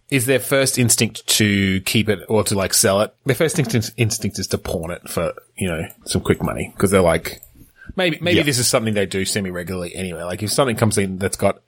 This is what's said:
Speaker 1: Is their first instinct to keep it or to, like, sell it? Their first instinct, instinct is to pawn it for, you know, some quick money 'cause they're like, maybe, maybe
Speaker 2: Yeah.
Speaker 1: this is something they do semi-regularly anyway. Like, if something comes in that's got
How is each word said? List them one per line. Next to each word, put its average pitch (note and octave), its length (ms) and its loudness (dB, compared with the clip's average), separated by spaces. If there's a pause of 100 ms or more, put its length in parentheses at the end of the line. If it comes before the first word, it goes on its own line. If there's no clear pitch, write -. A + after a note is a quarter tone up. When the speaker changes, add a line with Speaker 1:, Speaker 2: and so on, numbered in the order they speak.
(100)
Speaker 1:
Is B2+ 160 2
their C3 140 4
first C3+ 380 2
instinct A#2 500 2
to G2 540 2
keep G#2+ 260 0
it G2 200 0
or G#2+ 160 2
to, - 120 -2
like, F#2+ 180 0
sell G2 280 4
it? G#2 120 -2 (100)
Their C3+ 120 0
first D#3+ 220 0
instinct, A#2+ 380 0
instinct G#2+ 420 -2
is F#2+ 100 -6
to - 100 -2
pawn E2+ 320 -6
it - 180 -12
for, E2 240 -4 (240)
you F#2+ 120 -2
know, E2 140 -4 (220)
some - 180 -2
quick - 200 0
money - 340 -6
'cause G2 140 0
they're F#2+ 100 4
like, E2 400 0 (540)
maybe, F3 260 -2
maybe F3 180 2
Speaker 2:
Yeah. E3 40 4
Speaker 1:
this C#3+ 160 0
is A#2+ 80 0
something A2 280 2
they G2+ 120 2
do F#2+ 180 -2
semi-regularly F2+ 680 -4
anyway. F2 300 -6
Like, F#2 180 -6
if G#2 80 -4
something C3 260 2
comes G#2+ 220 2
in F#2+ 200 -2
that's F#2+ 180 -2
got G2 320 0